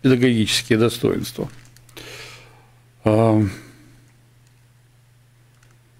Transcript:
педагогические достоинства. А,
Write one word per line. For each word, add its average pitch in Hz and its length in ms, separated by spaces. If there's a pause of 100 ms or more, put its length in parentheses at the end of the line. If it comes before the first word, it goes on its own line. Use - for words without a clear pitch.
педагогические 120 760
достоинства. - 720 (1600)
А, 110 380 (2500)